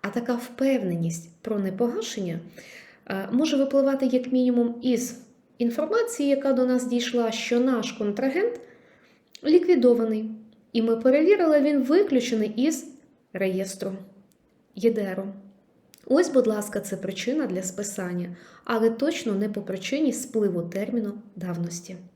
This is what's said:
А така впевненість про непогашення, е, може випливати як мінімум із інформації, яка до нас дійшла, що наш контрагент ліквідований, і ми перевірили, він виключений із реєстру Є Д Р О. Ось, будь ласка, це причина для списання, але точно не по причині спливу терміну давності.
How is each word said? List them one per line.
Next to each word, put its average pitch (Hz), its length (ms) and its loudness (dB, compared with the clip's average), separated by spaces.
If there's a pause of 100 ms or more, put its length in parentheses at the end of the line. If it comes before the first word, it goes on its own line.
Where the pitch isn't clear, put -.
А 202 80 -6
така 240 260 -2
впевненість 202 920 -2 (120)
про 208 180 -4
непогашення, 196 800 -4 (720)
е, 196 220 -6
може 285 260 2
випливати 269 480 2
як 254 260 0
мінімум 247 500 2
із - 360 -2 (400)
інформації, 302 720 0
яка 269 240 2
до 254 120 4
нас 254 220 0
дійшла, 240 440 0
що - 280 0
наш 247 320 0
контрагент 269 680 -2 (880)
ліквідований, 240 840 4 (420)
і 233 80 2
ми 226 160 2
перевірили, 311 640 4
він 285 220 2
виключений 247 680 2
із 262 380 -2 (460)
реєстру 190 580 -4 (840)
Є 220 160 4
Д 220 100 -2
Р 190 180 -4
О. 196 40 -6 (800)
Ось, 330 240 4
будь 254 180 4
ласка, 208 320 -2
це - 180 -8
причина 240 500 -4
для 185 160 -4
списання, 180 720 -6 (280)
але 226 260 2
точно 240 460 -2
не 208 140 -2
по 208 120 -6
причині 254 520 -2
спливу 196 480 -2
терміну 202 520 -4 (220)
давності. 170 600 -8 (200)